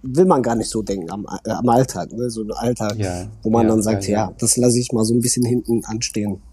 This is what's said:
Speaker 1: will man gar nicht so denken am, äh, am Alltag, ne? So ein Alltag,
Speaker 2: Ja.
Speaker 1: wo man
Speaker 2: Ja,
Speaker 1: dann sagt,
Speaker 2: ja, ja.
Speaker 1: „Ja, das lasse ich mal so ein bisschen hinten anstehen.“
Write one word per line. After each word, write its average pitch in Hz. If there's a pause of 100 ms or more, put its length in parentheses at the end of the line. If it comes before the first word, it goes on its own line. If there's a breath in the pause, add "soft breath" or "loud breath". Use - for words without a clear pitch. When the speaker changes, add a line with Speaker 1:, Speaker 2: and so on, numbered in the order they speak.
Speaker 1:
will 131
man 156
gar 117
nicht 107
so 110
denken 98
am, 98 (180)
äh, -
am 90
Alltag, 123
ne? 123
So 113
ein 104
Alltag, 110
Speaker 2:
Ja. 92 (160)
Speaker 1:
wo 110
man 117
Speaker 2:
Ja, 110
Speaker 1:
dann 110
sagt, 101
Speaker 2:
ja, 107
ja. 104 (100)
Speaker 1:
„Ja, -
das -
lasse 123
ich 120
mal 110
so 110
ein 120
bisschen 123
hinten 117
anstehen.“ 104 (120)